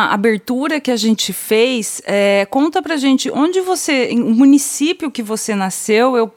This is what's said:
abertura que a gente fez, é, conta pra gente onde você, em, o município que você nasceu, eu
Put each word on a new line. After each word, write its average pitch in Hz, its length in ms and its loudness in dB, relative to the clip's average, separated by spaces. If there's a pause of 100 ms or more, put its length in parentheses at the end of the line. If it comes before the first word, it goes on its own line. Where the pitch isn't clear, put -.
(120)
abertura 240 680 -2
que - 120 -2
a 247 40 0
gente 214 380 0
fez, 226 720 -2
é, 202 400 0
conta 302 360 0
pra 320 140 -4
gente 269 340 0
onde 349 300 0
você, 330 500 0
em, 233 120 0
o 226 120 0
município 277 800 2
que 233 120 -8
você 214 320 -6
nasceu, 214 600 0
eu 226 220 0